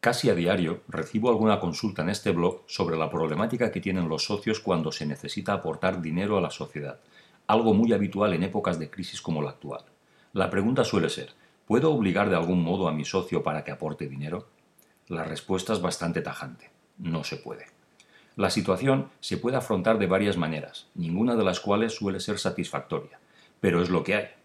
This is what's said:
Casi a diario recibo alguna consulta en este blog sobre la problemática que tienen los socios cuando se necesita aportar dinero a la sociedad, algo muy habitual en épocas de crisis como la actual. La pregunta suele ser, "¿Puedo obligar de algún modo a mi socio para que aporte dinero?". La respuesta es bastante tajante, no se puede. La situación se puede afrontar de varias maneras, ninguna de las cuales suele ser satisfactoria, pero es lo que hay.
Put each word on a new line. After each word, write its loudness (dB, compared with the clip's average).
Casi 2
a 6
diario 0
recibo -2
alguna 4
consulta -4
en 0
este -2
blog 2
sobre -2
la 0
problemática 0
que -4
tienen -2
los -2
socios -2
cuando 0
se -6
necesita -4
aportar -2
dinero -2
a 2
la -2
sociedad, -10
algo 4
muy 6
habitual 2
en 0
épocas -2
de -8
crisis -10
como -2
la -2
actual. -12
La 2
pregunta 2
suele 2
ser, -6
"¿Puedo 4
obligar 2
de 4
algún 4
modo 2
a 0
mi -2
socio 0
para -4
que -10
aporte -6
dinero?". -8
La -6
respuesta -4
es 0
bastante -2
tajante, -10
no -4
se -8
puede. -14
La 2
situación 2
se -4
puede -2
afrontar 2
de 2
varias 4
maneras, -4
ninguna 0
de 4
las 2
cuales 2
suele -2
ser -4
satisfactoria, -4
pero 4
es 2
lo 4
que 0
hay. 0